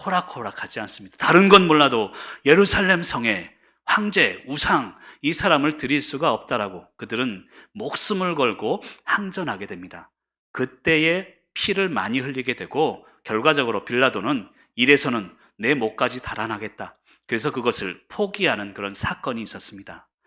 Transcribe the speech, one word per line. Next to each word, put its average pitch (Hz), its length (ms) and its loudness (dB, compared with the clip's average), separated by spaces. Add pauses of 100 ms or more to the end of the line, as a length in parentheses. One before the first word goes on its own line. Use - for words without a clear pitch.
호락호락하지 127 800 -6
않습니다. - 360 -14
다른 185 320 6
건 190 180 10
몰라도 131 460 4 (320)
예루살렘 185 580 6
성에 113 540 -4 (300)
황제, 104 600 0
우상, 143 500 -2 (240)
이 147 120 -2
사람을 151 440 2
드릴 135 240 -2
수가 139 320 -2
없다라고 101 520 -6 (120)
그들은 113 500 -6 (240)
목숨을 175 640 -4
걸고 123 460 -2 (240)
항전하게 165 600 -4
됩니다. 92 460 -16 (400)
그때에 160 840 0 (160)
피를 196 360 -2
많이 113 300 -4
흘리게 127 360 -6
되고 113 500 -2 (180)
결과적으로 117 600 0
빌라도는 120 640 0 (280)
"이래서는 123 600 4 (220)
내 113 160 0
목까지 123 480 -2
달아나겠다." 107 760 -8 (280)
그래서 123 260 -2
그것을 110 480 -2 (100)
포기하는 147 640 -2
그런 101 200 -8
사건이 120 480 -6
있었습니다. - 680 -14 (200)